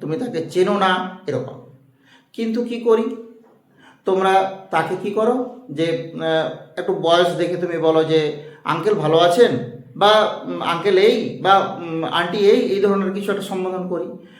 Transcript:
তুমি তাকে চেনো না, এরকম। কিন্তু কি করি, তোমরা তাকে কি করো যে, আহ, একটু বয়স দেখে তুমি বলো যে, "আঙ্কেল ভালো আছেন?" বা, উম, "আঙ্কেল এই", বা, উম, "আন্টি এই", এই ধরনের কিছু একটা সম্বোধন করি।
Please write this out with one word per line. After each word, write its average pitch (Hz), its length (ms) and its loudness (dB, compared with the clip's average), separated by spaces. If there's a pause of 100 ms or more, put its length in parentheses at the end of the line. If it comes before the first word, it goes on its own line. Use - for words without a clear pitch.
তুমি 151 180 -6
তাকে 165 320 -6
চেনো 196 280 0
না, 185 480 -2
এরকম। - 340 -8 (720)
কিন্তু 226 320 -4
কি 233 160 -8
করি, 233 360 2 (880)
তোমরা 190 520 2 (140)
তাকে 170 320 -2
কি 208 80 -4
করো 226 500 -2 (100)
যে, 165 440 -4
আহ, 160 640 -4
একটু 180 140 -2
বয়স 170 340 4
দেখে 170 280 -2
তুমি 170 220 -4
বলো 160 260 4
যে, 156 460 0 (140)
"আঙ্কেল 170 300 0
ভালো 156 240 2
আছেন?" 175 400 4 (380)
বা, 208 480 4
উম, 175 180 -8
"আঙ্কেল 185 360 2
এই", 220 420 2
বা, 190 180 6
উম, 165 460 -4
"আন্টি 175 340 -2
এই", 208 220 6
এই 196 220 -2
ধরনের 196 300 2
কিছু 196 180 -4
একটা 190 120 -4
সম্বোধন 185 460 -6
করি। 175 160 -6 (360)